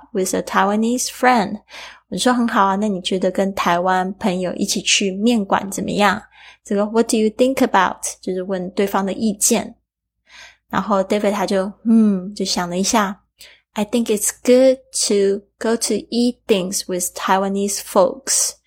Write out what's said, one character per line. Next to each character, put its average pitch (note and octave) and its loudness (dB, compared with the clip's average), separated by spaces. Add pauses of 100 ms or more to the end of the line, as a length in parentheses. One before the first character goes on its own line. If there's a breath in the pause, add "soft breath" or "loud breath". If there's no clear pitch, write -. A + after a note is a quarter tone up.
(120)
with F#3+ -2
a F#3 0
Taiwanese G#3+ 0
friend?” A3+ 0 (480 loud breath)
我 F#3 -8
说 A#3+ 2
，“很 A#3 0
好 G#3+ 2
啊， F#3+ 2
那 G#3+ 0
你 F#3 -2
觉 F#3+ -2
得 F#3+ 2
跟 G3 0
台 F3 0
湾 F#3 0
朋 F#3 -2
友 F3+ -2
一 G3+ -2
起 F#3+ -2
去 - 0
面 G#3 0
馆 F#3+ -2
怎 F#3+ -6
么 - -6
样？” G3 2 (460 loud breath)
这 G#3 -2
个 G3+ 2
“What A3+ 0
do A#3 2
you G#3+ 2
think C4 2
about？” G3+ 2 (200)
就 F#3 -6
是 F#3 -4
问 F#3 -6
对 G3 0
方 G3 -2
的 F#3+ -4
意 A3 -2
见。 - -2 (920 loud breath)
然 - -2
后 F#3+ 0
David G#3 0
他 G3 -2
就， G3 -2 (120)
嗯， G#3 2
就 F#3+ -4
想 F3+ -4
了 F3 -4
一 G3 0
下， G3 0 (540 loud breath)
“I G#3 -2
think A#3 -2
it's G#3 -2 (140)
good C4 6 (300)
to G3+ 0 (120)
go A3+ 0
to - -4 (160)
eat A#3+ 0 (100)
things F#3+ 0
with F3+ -4
Taiwanese G3 -2
folks.” - 0 (160 loud breath)